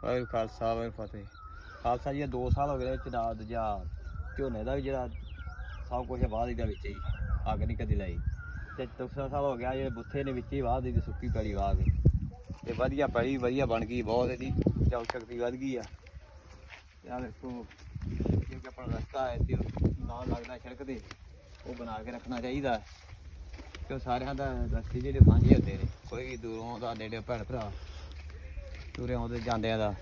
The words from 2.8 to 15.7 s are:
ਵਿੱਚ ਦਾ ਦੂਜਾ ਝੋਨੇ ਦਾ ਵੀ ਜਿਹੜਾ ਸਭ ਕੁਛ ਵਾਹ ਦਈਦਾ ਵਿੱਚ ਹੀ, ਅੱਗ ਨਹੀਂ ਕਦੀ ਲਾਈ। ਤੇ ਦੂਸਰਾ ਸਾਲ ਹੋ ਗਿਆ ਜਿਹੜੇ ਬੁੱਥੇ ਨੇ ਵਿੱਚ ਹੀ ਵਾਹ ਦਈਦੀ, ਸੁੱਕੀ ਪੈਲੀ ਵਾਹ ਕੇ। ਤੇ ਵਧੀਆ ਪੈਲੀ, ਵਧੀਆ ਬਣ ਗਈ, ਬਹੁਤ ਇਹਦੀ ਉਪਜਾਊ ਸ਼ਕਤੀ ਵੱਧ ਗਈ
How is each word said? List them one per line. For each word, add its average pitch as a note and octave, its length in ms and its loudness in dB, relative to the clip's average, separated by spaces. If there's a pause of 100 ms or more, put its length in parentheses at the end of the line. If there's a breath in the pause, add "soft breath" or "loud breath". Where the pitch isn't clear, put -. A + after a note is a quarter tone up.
ਵਿੱਚ C3 180 -4
ਦਾ A#2 240 -2
ਦੂਜਾ A2 520 -4 (540)
ਝੋਨੇ A#2+ 260 -2
ਦਾ C3 100 -2
ਵੀ C#3 80 -2
ਜਿਹੜਾ C3 260 -2 (800)
ਸਭ B2 180 -4
ਕੁਛ B2 160 -2
ਵਾਹ A2+ 240 0
ਦਈਦਾ A#2 180 -2
ਵਿੱਚ G#2 220 -4
ਹੀ, G#2 80 -6 (580)
ਅੱਗ G#2 100 0
ਨਹੀਂ A2+ 140 0
ਕਦੀ A2 180 0
ਲਾਈ। F#2 240 -2 (580)
ਤੇ C3 100 -6
ਦੂਸਰਾ C3 420 -6
ਸਾਲ C#3+ 160 0
ਹੋ C3+ 120 2
ਗਿਆ B2+ 180 -2
ਜਿਹੜੇ C3+ 160 -2
ਬੁੱਥੇ A#2 340 -4
ਨੇ C3+ 80 -2
ਵਿੱਚ B2 200 -4
ਹੀ C#3 80 0
ਵਾਹ B2+ 200 2
ਦਈਦੀ, B2 200 2
ਸੁੱਕੀ - 280 -4
ਪੈਲੀ A2 240 0
ਵਾਹ G2 220 2
ਕੇ। - 100 4 (840)
ਤੇ B2 60 -4
ਵਧੀਆ C3+ 340 2
ਪੈਲੀ, B2 300 2
ਵਧੀਆ B2+ 300 2
ਬਣ A#2 180 2
ਗਈ, A#2 180 -2
ਬਹੁਤ A#2+ 280 2
ਇਹਦੀ B2+ 220 -4 (140)
ਉਪਜਾਊ - 380 4
ਸ਼ਕਤੀ A#2+ 340 -6
ਵੱਧ A#2+ 160 0
ਗਈ C3 220 -4